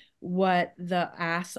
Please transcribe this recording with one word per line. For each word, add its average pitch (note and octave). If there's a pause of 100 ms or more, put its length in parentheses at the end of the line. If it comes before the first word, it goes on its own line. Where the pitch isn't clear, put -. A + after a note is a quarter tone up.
(220)
what F3+
the F3
asks E3+